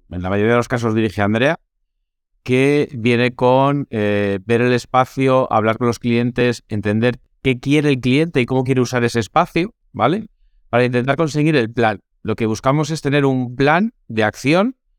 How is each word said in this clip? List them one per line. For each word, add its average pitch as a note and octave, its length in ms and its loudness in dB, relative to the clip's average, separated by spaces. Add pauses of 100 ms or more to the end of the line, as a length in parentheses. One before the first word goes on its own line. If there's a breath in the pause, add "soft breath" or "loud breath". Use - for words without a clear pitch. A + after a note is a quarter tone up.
en F2+ 140 -8
la F#2 80 -4
mayoría G#2 220 2
de A#2+ 40 4
los A#2+ 100 -2
casos A#2 280 -2
dirige G#2+ 260 -2
Andrea, A2+ 380 0 (840)
que C#3 520 0
viene A#2+ 420 0
con, C3+ 560 2
eh, G2+ 520 -2
ver A#2 180 0
el B2 120 2
espacio, C3 800 0
hablar A2 240 0
con B2 80 -2
los A#2+ 140 -2
clientes, A#2+ 680 -2
entender A2 520 -2 (240)
qué B2+ 160 0
quiere D3 300 0
el C3+ 100 0
cliente C#3 420 0
y A#2 60 0
cómo C3 160 0
quiere B2+ 180 0
usar A#2+ 220 -2
ese A#2+ 160 0
espacio, E3+ 560 -2 (160)
¿vale? D#3 380 -2 (420)
Para B2 120 2
intentar B2+ 320 0
conseguir D3+ 400 0
el A#2 160 0
plan. A2 300 0 (220)
Lo A2 120 -4
que A2+ 120 -2
buscamos C3+ 420 0
es D#3+ 140 -6
tener C#3+ 200 0
un B2+ 320 -2
plan D#3+ 380 2 (140)
de A2 160 -2
acción E3 520 0 (220)